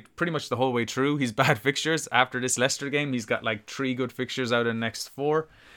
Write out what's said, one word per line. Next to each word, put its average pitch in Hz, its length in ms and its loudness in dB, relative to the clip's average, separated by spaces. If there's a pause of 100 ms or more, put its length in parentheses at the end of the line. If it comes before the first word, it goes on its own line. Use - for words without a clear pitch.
(160)
pretty 170 160 -2
much 147 160 -4
the - 80 0
whole 127 160 2
way 117 140 0
through 143 320 0
his 123 140 0
<laughs> 135 100 2
bad 127 160 4
fixtures. 143 520 0
After 127 300 4
this 123 180 0
Leicester 135 320 0
game, 143 220 0
he's 117 140 -2
got, - 180 0
like, 110 220 -4
three 131 280 -2
good 127 180 -2
fixtures 127 400 -4
out 120 100 4
of 117 60 0
the 113 60 0
next 113 340 -6
four. 151 400 -2 (280)